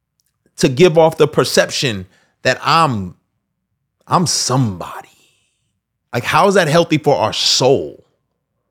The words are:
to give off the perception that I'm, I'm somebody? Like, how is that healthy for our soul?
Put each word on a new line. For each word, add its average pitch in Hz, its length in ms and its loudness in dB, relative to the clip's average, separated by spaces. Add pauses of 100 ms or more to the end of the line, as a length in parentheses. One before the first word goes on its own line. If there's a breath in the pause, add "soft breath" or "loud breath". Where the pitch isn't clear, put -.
(560)
to 151 140 0
give 156 260 4
off 160 220 2
the 147 100 4
perception 123 800 -2 (340)
that 127 220 -2
I'm, 127 540 0 (920)
I'm 170 200 0
somebody? - 840 -4 (1000)
Like, 117 140 -6
how 160 220 2
is 202 80 2
that 180 140 2
healthy 165 280 2
for 139 200 0
our 104 160 -2
soul? - 720 -2 (680)